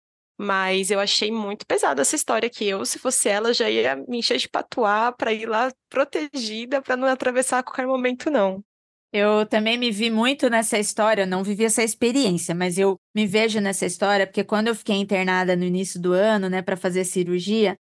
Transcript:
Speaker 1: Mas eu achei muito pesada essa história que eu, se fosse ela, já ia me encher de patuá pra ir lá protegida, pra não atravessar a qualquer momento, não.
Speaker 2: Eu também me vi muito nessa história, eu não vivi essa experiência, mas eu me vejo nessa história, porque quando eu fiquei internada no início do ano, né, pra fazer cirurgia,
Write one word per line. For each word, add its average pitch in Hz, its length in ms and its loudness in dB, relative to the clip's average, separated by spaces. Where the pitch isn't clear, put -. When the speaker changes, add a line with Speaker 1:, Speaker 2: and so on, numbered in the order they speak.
Speaker 1:
Mas 190 540 0
eu 196 80 2
achei 208 320 0
muito 214 340 -6
pesada 285 360 0
essa - 140 0
história 233 340 0
que - 180 -6
eu, 196 180 -2
se - 140 -6
fosse - 300 0
ela, 214 240 2
já 233 160 0
ia 226 260 0
me 254 240 -6
encher 233 180 0
de - 120 -6
patuá 220 600 0
pra 240 200 -2
ir 220 160 -4
lá 226 240 0
protegida, 262 920 -4
pra 254 160 -2
não 262 100 0
atravessar 254 520 0
a 254 40 -2
qualquer - 240 -6
momento, 254 440 -2
não. 196 320 2
Speaker 2:
Eu 214 340 4
também 220 320 0
me 247 140 -2
vi 214 180 0
muito 247 400 2
nessa 226 300 2
história, 214 420 2
eu 190 60 0
não 185 160 0
vivi 202 220 0
essa 226 180 2
experiência, 226 720 0
mas 180 240 -2
eu 196 180 2
me 214 120 2
vejo 214 340 2
nessa 196 240 -2
história, 196 400 2
porque 196 180 -2
quando 214 260 0
eu 226 60 0
fiquei 214 200 -2
internada 185 600 0
no 180 80 0
início 180 380 -2
do 180 120 2
ano, 196 360 2
né, 185 140 -2
pra 190 120 -4
fazer 185 300 -2
cirurgia, 180 720 0